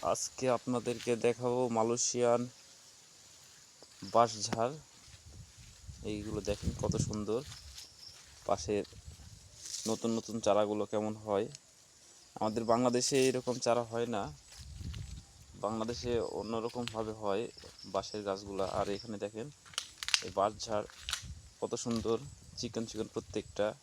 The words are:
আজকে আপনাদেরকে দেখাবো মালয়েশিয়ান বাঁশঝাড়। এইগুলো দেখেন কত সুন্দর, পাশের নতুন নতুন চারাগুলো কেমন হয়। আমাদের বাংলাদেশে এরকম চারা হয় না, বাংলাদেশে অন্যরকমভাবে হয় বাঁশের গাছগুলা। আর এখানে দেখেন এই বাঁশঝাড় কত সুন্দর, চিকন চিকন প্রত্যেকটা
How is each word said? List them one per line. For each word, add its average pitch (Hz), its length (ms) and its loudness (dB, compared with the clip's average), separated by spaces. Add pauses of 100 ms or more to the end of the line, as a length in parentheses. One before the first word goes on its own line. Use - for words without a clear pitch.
(120)
আজকে - 380 -2
আপনাদেরকে 120 640 0
দেখাবো 120 520 2
মালয়েশিয়ান 120 720 4 (1700)
বাঁশঝাড়। 113 600 4 (1300)
এইগুলো 107 440 -4
দেখেন - 220 0 (120)
কত 107 120 2 (120)
সুন্দর, 107 340 0 (1040)
পাশের 101 380 2 (1040)
নতুন 113 320 0
নতুন 110 220 -6
চারাগুলো 104 520 4
কেমন 107 200 0 (120)
হয়। 104 220 2 (920)
আমাদের 110 240 0
বাংলাদেশে 123 520 6 (120)
এরকম 127 300 2
চারা 120 340 4
হয় 117 220 0
না, 101 80 0 (1300)
বাংলাদেশে 113 580 -2 (280)
অন্যরকমভাবে 113 720 -4
হয় 107 300 0 (420)
বাঁশের 98 420 -2
গাছগুলা। 98 400 -2 (120)
আর 98 80 2 (100)
এখানে 107 280 -8
দেখেন 110 220 -6 (800)
এই - 120 -6
বাঁশঝাড় 104 480 2 (720)
কত 107 140 -2
সুন্দর, 113 420 0 (420)
চিকন 117 320 -4
চিকন 107 240 -4
প্রত্যেকটা 107 520 -2 (160)